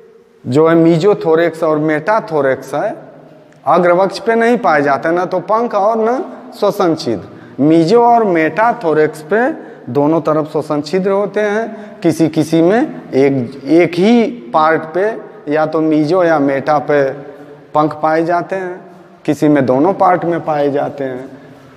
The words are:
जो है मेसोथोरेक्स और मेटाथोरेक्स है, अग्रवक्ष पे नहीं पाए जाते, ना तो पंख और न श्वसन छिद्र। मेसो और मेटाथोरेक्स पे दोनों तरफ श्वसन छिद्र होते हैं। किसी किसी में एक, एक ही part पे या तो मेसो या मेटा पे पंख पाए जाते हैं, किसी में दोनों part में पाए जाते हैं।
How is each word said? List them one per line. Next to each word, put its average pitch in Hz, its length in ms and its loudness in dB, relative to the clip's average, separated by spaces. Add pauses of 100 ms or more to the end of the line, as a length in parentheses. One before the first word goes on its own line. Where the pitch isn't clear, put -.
(440)
जो 147 240 4
है 165 60 4
मेसोथोरेक्स 165 880 2
और 156 160 0
मेटाथोरेक्स 151 960 -2
है, 190 220 -4 (680)
अग्रवक्ष 175 520 2
पे 226 160 -2
नहीं 226 240 2
पाए 160 240 2
जाते, 143 280 0
ना 175 140 -2
तो 180 160 -4
पंख 220 340 -2
और 214 260 0
न 233 180 0 (420)
श्वसन 190 340 0
छिद्र। - 680 -8
मेसो 165 400 4
और 233 240 4
मेटाथोरेक्स 160 1000 0
पे 233 260 0 (420)
दोनों 147 280 2
तरफ 151 320 -2
श्वसन 147 300 -4
छिद्र 185 280 -2
होते 202 300 -2
हैं। 214 600 -6
किसी 165 280 2
किसी 160 340 0
में 196 180 4 (320)
एक, 135 520 0
एक 160 300 2
ही 226 300 4 (280)
part 160 300 2 (120)
पे 208 360 -4 (180)
या 151 180 0
तो 156 140 -2
मेसो 156 440 2
या 165 140 2
मेटा 143 420 0
पे 147 220 2 (720)
पंख 151 180 0 (100)
पाए 160 220 0
जाते 170 320 -4
हैं, 185 240 -10 (460)
किसी 151 220 0
में 147 180 4
दोनों 135 280 2
part 180 300 2
में 165 160 -2
पाए 147 300 -2
जाते 135 340 -4
हैं। 131 200 -8 (520)